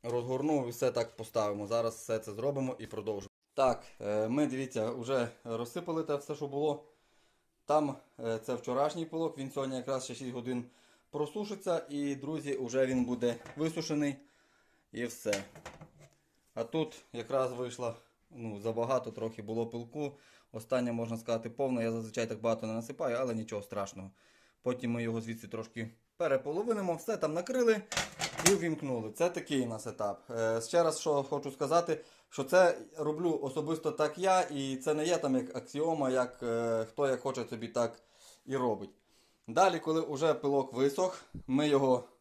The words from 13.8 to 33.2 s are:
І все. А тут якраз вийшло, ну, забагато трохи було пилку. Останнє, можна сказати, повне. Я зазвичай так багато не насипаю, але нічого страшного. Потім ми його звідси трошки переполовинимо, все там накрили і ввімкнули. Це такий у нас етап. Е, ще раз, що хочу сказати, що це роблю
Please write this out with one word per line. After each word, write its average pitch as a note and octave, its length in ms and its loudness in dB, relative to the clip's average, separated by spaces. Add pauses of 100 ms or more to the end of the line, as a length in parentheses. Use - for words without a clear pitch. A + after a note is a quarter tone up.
І A#2+ 140 -4
все. G2+ 380 -2 (1080)
А A2+ 100 -4
тут D#3 380 -4 (120)
якраз B2+ 380 0
вийшло, A#2+ 440 -4 (360)
ну, A2+ 280 -8
забагато A#2 520 0
трохи A2+ 300 -6
було A2+ 260 -2
пилку. A#2+ 440 -6 (400)
Останнє, A#2+ 400 -2
можна A#2 260 -4
сказати, A2+ 320 -4
повне. B2+ 340 0
Я A2+ 80 2
зазвичай A2+ 360 -2
так A2 140 -6
багато A2+ 260 0
не A2 60 -4
насипаю, A#2+ 460 -2
але B2 160 0
нічого A2 260 -4
страшного. G2 500 -6 (500)
Потім B2 300 -2
ми A#2 120 0
його A2+ 180 -2
звідси A2+ 260 -8
трошки A2 420 -8 (280)
переполовинимо, E3+ 760 0
все G#3 220 -4
там D#3 160 0
накрили A3 480 4 (680)
і G3+ 40 8
ввімкнули. D3 560 -2
Це E3+ 180 2
такий D3 320 -2
у A#2+ 60 0
нас A2 200 -6
етап. G2+ 420 -4
Е, A2+ 320 2
ще E3+ 220 4
раз, D#3 160 2
що C#3+ 240 2
хочу C#3+ 280 -4
сказати, D#3 480 2 (300)
що - 140 -4
це F3 340 6 (200)
роблю D#3 440 0